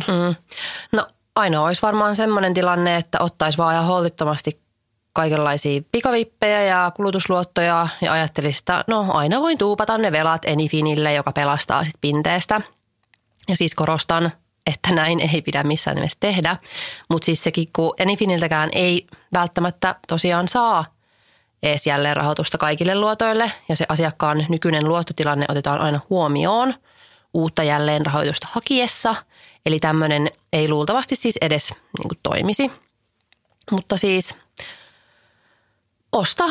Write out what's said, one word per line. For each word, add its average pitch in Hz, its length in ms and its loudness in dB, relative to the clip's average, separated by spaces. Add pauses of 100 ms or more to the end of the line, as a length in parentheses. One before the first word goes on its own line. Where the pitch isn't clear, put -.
Mm. 175 280 2 (560)
No 214 160 0 (280)
ainoa 160 320 2
olisi 175 140 0
varmaan 208 340 2
semmoinen 202 380 2
tilanne, 175 420 2
että - 240 -2
ottaisi 156 380 0
vaan 165 160 2
ihan 165 120 2
holtittomasti 170 760 -2 (540)
kaikenlaisia 147 680 0 (100)
pikavippejä 226 720 0
ja 180 320 2
kulutusluottoja 180 920 0 (140)
ja 160 100 0
ajattelisi, 151 480 -2
että - 280 -2
no 220 260 0
aina 156 280 2
voin 330 160 0
tuupata 208 400 0
ne 214 140 2
velat 160 340 2
Enifinille, 151 680 0
joka 143 180 0
pelastaa 143 520 0
sit 160 180 -6
pinteestä. 170 600 0 (840)
Ja 185 80 2
siis - 200 0
korostan, 165 560 0 (340)
että 165 260 -2
näin 165 420 2
ei 160 80 0
pidä 143 220 -2
missään 147 320 0
nimessä 143 240 -2
tehdä. 185 380 0 (520)
Mut 165 140 0
siis 165 200 -2
sekin, 165 300 -2
kun 165 240 0
Enifiniltäkään 170 760 0
ei 180 360 0 (260)
välttämättä 175 640 0 (120)
tosiaan 175 400 0
saa 220 380 2 (760)
ees 147 240 0
jälleenrahoitusta 147 680 0
kaikille 156 380 0
luotoille 220 560 0 (180)
ja 160 60 0
se 156 140 -2
asiakkaan 151 600 0
nykyinen 160 380 0
luottotilanne 156 600 0
otetaan 143 320 -2
aina 147 180 0 (100)
huomioon 185 640 0 (600)
uutta 160 300 0
jälleenrahoitusta 147 880 0
hakiessa. 240 640 -2 (500)
Eli 156 140 0
tämmönen 156 520 2 (220)
ei 156 160 2
luultavasti 180 460 0
siis 226 260 -2
edes 151 320 0 (260)
niinku - 240 -6
toimisi. 226 480 0 (1000)
Mutta 196 260 -2
siis 185 380 0 (1800)
osta 214 400 0